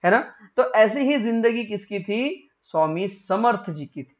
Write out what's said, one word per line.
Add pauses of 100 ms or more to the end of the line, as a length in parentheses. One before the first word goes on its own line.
है
ना? (220)
तो
ऐसी
ही
जिंदगी
किसकी
थी? (120)
स्वामी
समर्थ
जी
की
थी।